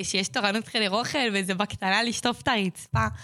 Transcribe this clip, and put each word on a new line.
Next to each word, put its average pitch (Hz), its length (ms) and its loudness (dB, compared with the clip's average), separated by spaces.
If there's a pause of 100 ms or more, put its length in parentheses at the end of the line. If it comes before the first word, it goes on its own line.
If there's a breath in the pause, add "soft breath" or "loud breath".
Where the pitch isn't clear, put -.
שיש 190 240 0
תורנות 208 400 0
חדר 214 240 0
אוכל, 233 260 0 (160)
וזה 190 220 0
בקטנה 202 480 0
לשטוף 240 380 -2
את - 60 -2
הרצפה, 196 580 0 (180 loud breath)